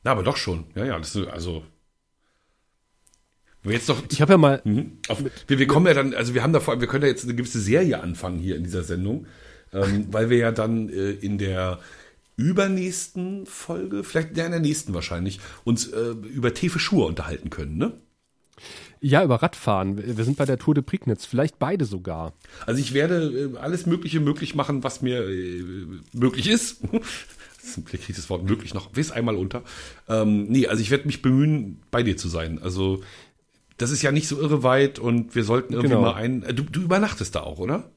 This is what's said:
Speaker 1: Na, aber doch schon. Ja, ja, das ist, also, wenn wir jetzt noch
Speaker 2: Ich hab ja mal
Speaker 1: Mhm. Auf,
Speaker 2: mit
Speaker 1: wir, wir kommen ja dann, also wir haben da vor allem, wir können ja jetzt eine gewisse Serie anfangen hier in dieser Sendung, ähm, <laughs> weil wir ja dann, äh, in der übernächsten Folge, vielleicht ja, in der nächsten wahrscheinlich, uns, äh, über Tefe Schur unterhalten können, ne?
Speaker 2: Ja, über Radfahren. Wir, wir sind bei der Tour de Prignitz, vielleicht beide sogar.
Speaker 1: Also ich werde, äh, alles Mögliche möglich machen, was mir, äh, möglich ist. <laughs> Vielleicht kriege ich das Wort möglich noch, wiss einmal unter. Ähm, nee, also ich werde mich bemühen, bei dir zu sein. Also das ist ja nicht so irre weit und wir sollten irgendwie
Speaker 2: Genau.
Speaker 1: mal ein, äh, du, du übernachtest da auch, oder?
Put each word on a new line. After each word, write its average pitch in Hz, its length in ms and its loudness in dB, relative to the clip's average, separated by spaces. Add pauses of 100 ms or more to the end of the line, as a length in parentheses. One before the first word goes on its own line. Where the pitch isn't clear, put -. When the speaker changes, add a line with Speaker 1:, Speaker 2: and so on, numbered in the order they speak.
Speaker 1:
Na, 127 60 0
aber 107 120 2
doch 127 140 0
schon. 82 280 -4 (100)
Ja, 101 100 -4
ja, 113 140 -4
das 80 180 -8
ist, 98 120 -4
also, 82 340 -8 (2000)
wenn 98 100 -2
wir 120 60 2
jetzt - 100 -4
noch 131 220 0
Speaker 2:
Ich - 100 0
hab - 80 6
ja 190 80 10
mal 143 280 6
Speaker 1:
Mhm. 107 340 0 (100)
Auf, - 120 -2
Speaker 2:
mit 135 120 -4 (140)
Speaker 1:
wir, 139 120 4
wir 131 80 6
kommen 151 200 6
ja 165 80 8
dann, 139 180 2
also 120 220 -2
wir 120 80 2
haben 147 100 2
da 147 80 6
vor 139 120 -2
allem, 120 80 0
wir - 80 0
können 139 160 0
ja 139 40 6
jetzt 123 160 0
eine 120 100 -4
gewisse 117 260 -4
Serie 123 420 4
anfangen 90 360 -6
hier 90 180 -2
in 85 80 -4
dieser 90 180 -4
Sendung, 95 440 -4 (460)
ähm, 98 360 2
<laughs> - 20 -8
weil 110 180 2
wir 120 80 6
ja 117 160 4
dann, 110 380 0
äh, 98 220 -2
in 101 260 -4
der 92 400 -2 (580)
übernächsten 185 1080 -2
Folge, 190 580 -8
vielleicht 160 320 -4
ja, 165 120 -2
in 170 60 -4
der 165 80 0
nächsten 147 340 0
wahrscheinlich, 87 460 -4 (240)
uns, 117 240 2
äh, 117 260 -4 (180)
über 120 220 0
Tefe 175 240 -2
Schur 143 280 2
unterhalten 78 440 -6
können, 76 260 -8
ne? 185 160 -2 (1120)
Speaker 2:
Ja, 143 200 6
über 127 200 4
Radfahren. 98 560 0
Wir, 110 180 -6
wir 110 80 0
sind 135 140 0
bei 139 80 2
der 127 120 0
Tour - 140 2
de 143 100 4
Prignitz, - 440 -4
vielleicht 135 320 -2
beide 160 260 0
sogar. 90 480 -6 (320)
Speaker 1:
Also 120 160 -2
ich 127 140 -4
werde, 143 600 0
äh, - 40 -14
alles 175 260 -6
Mögliche 160 360 0
möglich 147 340 0
machen, 139 300 -2
was - 180 -6
mir, 123 260 -2
äh, 90 360 -4 (500)
möglich 127 340 2
ist. - 360 0
<laughs> - 720 -8
Vielleicht - 300 -12
kriege - 240 -10
ich 92 40 -8
das 92 140 -12
Wort 90 120 -4
möglich 98 300 -2
noch, - 220 -10
wiss 151 180 -2
einmal 117 240 -2
unter. 95 260 -4 (460)
Ähm, 107 360 2
nee, 120 220 4
also 113 140 0
ich 104 100 -2
werde 143 160 0
mich - 140 -4
bemühen, 135 680 2
bei 120 120 2
dir 101 140 2
zu - 120 -6
sein. 82 340 -4
Also 95 400 -2 (760)
das 120 140 -2
ist 147 100 -2
ja 139 120 2
nicht 156 160 2
so 139 120 -4
irre 147 220 2
weit 135 360 4
und 117 360 0
wir 117 100 2
sollten 127 300 2
irgendwie 127 200 4
Speaker 2:
Genau. 107 60 6
Speaker 1:
mal 117 140 6
ein, 120 280 -2
äh, 123 120 -4
du, 135 80 -2
du 151 180 -4
übernachtest 185 540 0
da 80 80 0
auch, 76 160 -10
oder? 143 380 -4